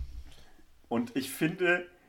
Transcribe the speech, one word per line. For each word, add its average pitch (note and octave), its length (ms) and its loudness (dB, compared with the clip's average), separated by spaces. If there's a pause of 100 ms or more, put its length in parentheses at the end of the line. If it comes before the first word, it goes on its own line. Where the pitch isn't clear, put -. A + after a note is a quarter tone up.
(880)
Und A#2+ 280 0
ich C3 140 -2
finde, F3 560 2 (240)